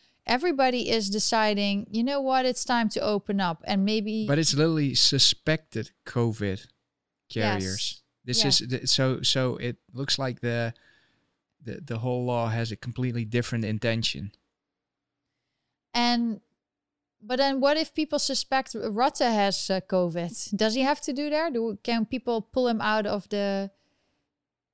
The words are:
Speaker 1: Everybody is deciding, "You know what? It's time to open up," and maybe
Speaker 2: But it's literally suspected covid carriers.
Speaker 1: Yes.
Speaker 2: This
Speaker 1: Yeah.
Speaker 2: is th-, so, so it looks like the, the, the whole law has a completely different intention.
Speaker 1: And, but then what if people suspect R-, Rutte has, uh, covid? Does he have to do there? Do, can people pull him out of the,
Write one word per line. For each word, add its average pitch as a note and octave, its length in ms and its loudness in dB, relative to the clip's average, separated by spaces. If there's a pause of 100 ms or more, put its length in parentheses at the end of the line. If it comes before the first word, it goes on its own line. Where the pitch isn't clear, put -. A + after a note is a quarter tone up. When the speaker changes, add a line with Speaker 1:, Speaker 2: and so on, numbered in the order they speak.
(260)
Speaker 1:
Everybody C4 640 2
is G#3+ 200 0
deciding, G#3 840 0
"You A3+ 120 0
know C#4 180 0
what? C4 240 2
It's B3+ 180 0
time A#3+ 260 2
to - 120 -4
open G3+ 400 0
up," E3+ 240 -2
and G3 180 2
maybe G#3+ 440 0
Speaker 2:
But C#3+ 100 4
it's D#3 160 2
literally D3+ 400 2
suspected - 1000 2 (140)
covid G#2+ 600 -2 (640)
carriers. G2+ 720 -2
Speaker 1:
Yes. - 0 - (200)
Speaker 2:
This B2 180 -2
Speaker 1:
Yeah. C#3+ 60 4
Speaker 2:
is C3 100 4 (120)
th-, B2+ 200 -2
so, C3 320 2
so B2+ 360 0
it B2 200 -6 (140)
looks C3+ 280 -4
like B2+ 200 -4
the, A#2 340 -2 (880)
the, - 200 -12
the A#2+ 160 -8
whole B2 280 -2
law A#2 240 0
has A2+ 220 -2
a G2+ 40 -8
completely A#2+ 500 -4
different A#2 400 0
intention. A2 680 -2 (1600)
Speaker 1:
And, A#3 480 2 (800)
but A#3 160 -4
then C4+ 220 2
what C#4 180 4
if D#4 180 -4
people D4+ 240 0
suspect C4 560 -2
R-, A3 160 -6
Rutte B3 420 2
has, G3+ 360 2
uh, F#3+ 120 0
covid? F3 720 -2
Does A3 200 2
he C4 60 2
have C#4 200 2
to D4 120 -4
do C#4+ 180 -2
there? D#4 180 0
Do, A3+ 320 -4
can A#3 240 0
people A#3+ 360 -2
pull B3+ 260 0
him A#3 140 0
out G#3+ 260 0
of G3+ 220 -4
the, G3 420 -2 (1040)